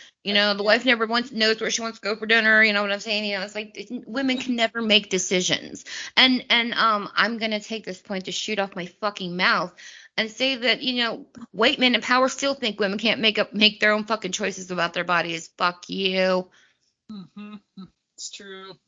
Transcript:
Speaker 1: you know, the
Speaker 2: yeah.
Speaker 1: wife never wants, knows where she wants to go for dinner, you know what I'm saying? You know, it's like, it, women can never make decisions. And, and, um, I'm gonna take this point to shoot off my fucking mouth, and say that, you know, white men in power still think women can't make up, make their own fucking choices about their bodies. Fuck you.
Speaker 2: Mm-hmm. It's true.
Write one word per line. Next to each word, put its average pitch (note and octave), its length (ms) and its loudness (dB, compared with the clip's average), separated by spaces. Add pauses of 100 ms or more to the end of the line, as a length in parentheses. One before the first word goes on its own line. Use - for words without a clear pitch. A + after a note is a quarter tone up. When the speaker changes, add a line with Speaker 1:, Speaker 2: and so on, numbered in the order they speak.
(240)
Speaker 1:
you G3+ 100 -2
know, G#3 200 4
the G3+ 80 -4
Speaker 2:
yeah. G3+ 60 0
Speaker 1:
wife A3+ 160 6
never A#3 220 4
wants, A#3+ 260 -2
knows A3 280 0
where A3 100 -2
she A#3 120 -4
wants A3+ 180 -8
to - 20 -20
go G#3 140 -4
for G#3+ 100 -10
dinner, A3 360 6
you G#3+ 100 4
know G3+ 100 2
what G3+ 100 -2
I'm G3+ 80 -4
saying? G#3+ 260 -2
You G3+ 120 -2
know, F#3 60 -4
it's G#3 100 -12
like, G#3+ 220 -10
it, A#3 320 -10
women B3+ 300 0
can B3 180 -2
never A#3 260 0
make G#3 280 4
decisions. F3+ 760 -2 (320)
And, B3+ 340 6
and, A#3 240 2
um, G#3 400 2
I'm G#3+ 240 0
gonna G#3+ 220 -2
take A3 240 -10
this F#3 160 -10
point F#3+ 240 -6
to F#3 80 -8
shoot G#3+ 260 -4
off G3 180 -2
my F3 100 -8
fucking F#3+ 500 -6
mouth, F#3+ 360 2 (440)
and A3 140 -2
say C4 260 -2
that, A3+ 260 0
you B3 200 -2
know, A#3 240 -4 (260)
white A3 260 2
men B3 160 4
in - 60 0
power B3+ 280 2
still C4+ 260 -2
think G#3+ 260 -4
women G3+ 180 0
can't G#3+ 220 0
make G#3+ 180 2
up, - 140 -2
make G#3+ 280 2
their G#3+ 120 4
own G#3+ 120 0
fucking G#3+ 280 -4
choices F#3+ 380 -6
about E3+ 240 -2
their F3+ 100 -4
bodies. E3 540 -2
Fuck F3 300 -2
you. F#3 640 0 (600)
Speaker 2:
Mm-hmm. G#3 440 -16 (640)
It's - 140 -12
true. F#3+ 420 -16 (160)